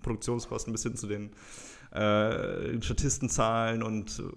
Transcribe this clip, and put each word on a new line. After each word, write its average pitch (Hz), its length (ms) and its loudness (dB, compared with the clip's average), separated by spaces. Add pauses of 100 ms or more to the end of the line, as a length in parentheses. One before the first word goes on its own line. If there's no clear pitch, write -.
Produktionskosten 113 680 -2
bis 110 120 -4
hin 117 120 -2
zu 107 120 -6
den, 104 220 -4 (600)
äh, 107 920 2
Statistenzahlen 113 1000 2
und 110 400 -2 (140)